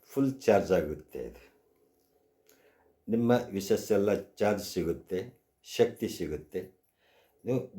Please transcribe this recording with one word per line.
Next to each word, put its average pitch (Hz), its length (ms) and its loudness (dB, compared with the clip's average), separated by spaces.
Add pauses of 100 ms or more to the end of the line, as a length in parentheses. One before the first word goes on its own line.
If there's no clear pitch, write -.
ಫುಲ್ 135 360 -2
ಚಾರ್ಜ್ 98 300 4
ಆಗುತ್ತೆ. 76 480 0
ಇದು 60 240 -12 (1600)
ನಿಮ್ಮ 117 240 2 (180)
ವಿಶಸ್ 98 420 0
ಎಲ್ಲ 101 220 4
ಚಾರ್ಜ್ - 500 0
ಸಿಗುತ್ತೆ, 85 560 -4 (440)
ಶಕ್ತಿ - 460 0
ಸಿಗುತ್ತೆ. - 520 -8 (840)
ನೀವು 127 140 0 (200)